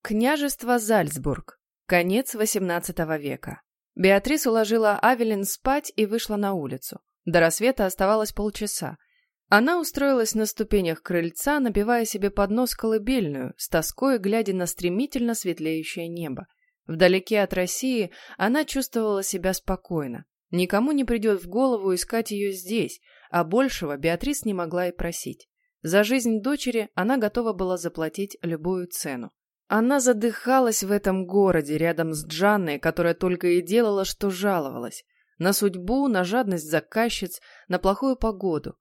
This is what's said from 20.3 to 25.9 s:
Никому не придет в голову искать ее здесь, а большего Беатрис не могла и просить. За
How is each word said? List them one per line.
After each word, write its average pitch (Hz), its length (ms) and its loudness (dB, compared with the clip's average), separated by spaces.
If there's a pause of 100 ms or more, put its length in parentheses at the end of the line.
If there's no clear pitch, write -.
Никому 202 420 2
не 277 120 2
придет 214 380 0
в 175 40 -16
голову 202 480 2
искать 226 360 -4
ее 202 220 -4
здесь, 185 500 -4 (280)
а 170 140 0
большего 165 540 0
Беатрис 170 480 -2
не 208 80 -2
могла 175 340 -2
и 175 40 -6
просить. - 580 -8 (320)
За 185 220 4